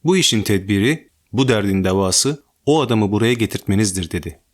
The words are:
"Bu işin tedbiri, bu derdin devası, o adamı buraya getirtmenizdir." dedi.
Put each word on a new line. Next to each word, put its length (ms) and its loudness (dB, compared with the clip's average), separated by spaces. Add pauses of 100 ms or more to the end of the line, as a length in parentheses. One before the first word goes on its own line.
"Bu 120 2
işin 260 0
tedbiri, 680 0 (240)
bu 160 0
derdin 360 0
devası, 580 0 (240)
o 140 2
adamı 320 0
buraya 200 2
getirtmenizdir." 800 -2
dedi. 300 -8 (120)